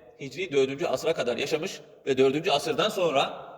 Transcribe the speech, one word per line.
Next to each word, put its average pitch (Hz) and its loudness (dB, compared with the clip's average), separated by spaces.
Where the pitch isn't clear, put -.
Hicri 143 -8
dördüncü 139 2
asra - 0
kadar 120 -2
yaşamış - -4
ve 135 2
dördüncü 135 4
asırdan 160 0
sonra 165 0